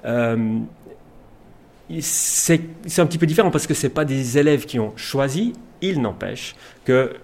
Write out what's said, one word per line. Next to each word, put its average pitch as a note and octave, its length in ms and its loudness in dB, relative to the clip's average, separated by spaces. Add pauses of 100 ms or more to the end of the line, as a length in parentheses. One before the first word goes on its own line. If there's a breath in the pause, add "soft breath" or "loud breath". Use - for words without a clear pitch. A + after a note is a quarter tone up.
euh, A2+ 560 0 (1400)
c'est, - 600 0 (260)
c'est F3 160 2
un D#3+ 40 6
petit E3 120 -2
peu F3 80 4
différent E3+ 240 4
parce C#3+ 160 -2
que D3 80 -2
c'est C3+ 140 -2
pas D3+ 160 -2
des C3+ 340 0
élèves D3 260 4
qui A#2+ 140 -6
ont G#2+ 160 -2
choisi. C#3 600 -2 (280)
Il F3+ 180 0
n'empêche - 540 -6 (300 loud breath)
que B2+ 400 4